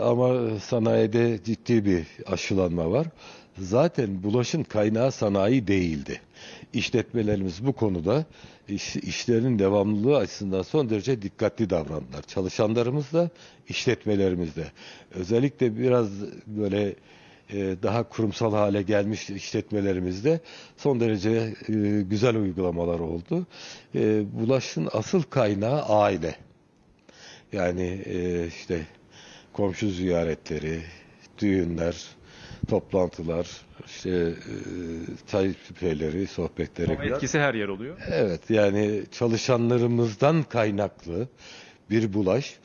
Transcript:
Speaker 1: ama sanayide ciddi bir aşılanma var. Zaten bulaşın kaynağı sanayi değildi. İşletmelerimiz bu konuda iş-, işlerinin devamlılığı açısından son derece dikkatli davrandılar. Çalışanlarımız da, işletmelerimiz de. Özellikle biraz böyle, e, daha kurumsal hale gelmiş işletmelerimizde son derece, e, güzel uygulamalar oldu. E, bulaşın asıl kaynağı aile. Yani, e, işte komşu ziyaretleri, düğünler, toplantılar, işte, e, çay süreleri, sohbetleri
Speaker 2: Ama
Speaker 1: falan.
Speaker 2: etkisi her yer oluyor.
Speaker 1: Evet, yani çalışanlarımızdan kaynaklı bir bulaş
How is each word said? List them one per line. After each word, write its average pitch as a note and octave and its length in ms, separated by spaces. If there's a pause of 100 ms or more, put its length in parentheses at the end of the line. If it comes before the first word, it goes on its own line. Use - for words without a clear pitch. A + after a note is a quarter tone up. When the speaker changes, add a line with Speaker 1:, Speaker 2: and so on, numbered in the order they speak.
Speaker 1:
ama A#2+ 480 (100)
sanayide A2+ 840
ciddi A2+ 400
bir F2+ 220 (200)
aşılanma F2 640
var. C#3+ 160 (520)
Zaten G2+ 640
bulaşın A#2+ 400
kaynağı A2 500
sanayi G#2 540
değildi. E2 540 (520)
İşletmelerimiz G#2 960
bu C#3 60
konuda G2+ 520 (440)
iş-, - 280
işlerinin A#2 640
devamlılığı G#2 580
açısından F#2+ 460
son C3 280
derece G#2 320
dikkatli G2+ 480
davrandılar. D2+ 520
Çalışanlarımız A#2 920
da, E3+ 180 (380)
işletmelerimiz F#2+ 880
de. D#2+ 80 (500)
Özellikle A2+ 640
biraz B2 300 (380)
böyle, G#2 480 (580)
e, F#2+ 300
daha A2 200
kurumsal A2 500
hale G#2 300
gelmiş G2+ 480
işletmelerimizde G2 1080 (360)
son C3 240
derece, A2 300 (380)
e, G#2 340
güzel G#2+ 340
uygulamalar E2+ 640
oldu. E2+ 480 (480)
E, G#2+ 300 (160)
bulaşın C3 520
asıl D3+ 300
kaynağı A2 600
aile. G2+ 540 (1160)
Yani, F2+ 540
e, F2 400
işte E2+ 340 (720)
komşu G2+ 380
ziyaretleri, E2 920 (580)
düğünler, F2 680 (640)
toplantılar, F2 800 (380)
işte, - 240
e, E2+ 240 (920)
çay F#2+ 280 (240)
süreleri, E2 480
sohbetleri E2+ 640
Speaker 2:
Ama D#2+ 60
Speaker 1:
falan. - 160
Speaker 2:
etkisi C3+ 260
her C#3+ 160
yer G#2 140
oluyor. A2+ 280 (140)
Speaker 1:
Evet, A2 400
yani G#2 600
çalışanlarımızdan A#2+ 1300
kaynaklı G#2 840 (600)
bir A2 220
bulaş G#2 520